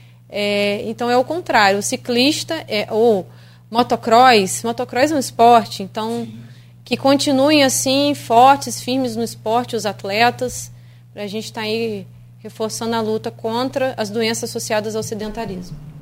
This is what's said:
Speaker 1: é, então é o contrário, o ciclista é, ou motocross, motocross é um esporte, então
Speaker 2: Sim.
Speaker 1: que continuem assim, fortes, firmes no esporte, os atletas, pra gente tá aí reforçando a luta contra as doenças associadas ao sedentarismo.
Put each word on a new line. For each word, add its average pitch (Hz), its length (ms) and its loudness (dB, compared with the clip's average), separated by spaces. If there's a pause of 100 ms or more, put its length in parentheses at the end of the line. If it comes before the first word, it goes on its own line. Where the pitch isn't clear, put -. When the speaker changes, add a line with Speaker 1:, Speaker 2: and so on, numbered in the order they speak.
(300)
Speaker 1:
é, 202 560 -2
então 233 240 -4
é 247 60 2
o 254 80 4
contrário, 247 540 2
o 208 40 -4
ciclista 262 840 -2
é, 208 240 -4
ou 220 360 2 (440)
motocross, 233 960 4
motocross 247 480 -2
é - 20 0
um 285 40 0
esporte, 233 640 4
então 226 420 -8
Speaker 2:
Sim. - 140 -14 (480)
Speaker 1:
que 240 100 -2
continuem 277 680 4
assim, 277 500 2
fortes, 254 680 4
firmes 254 340 -2
no 233 80 -4
esporte, 233 540 -4
os 202 80 -4
atletas, 226 840 -2 (420)
pra 208 140 -10
gente 214 260 -10
tá 233 100 -8
aí 214 440 -4 (340)
reforçando 226 540 -6
a 226 60 0
luta 220 320 -2
contra 254 640 -2
as 214 140 -6
doenças 226 380 -2
associadas 220 460 -4
ao 220 80 -4
sedentarismo. 208 760 -8 (240)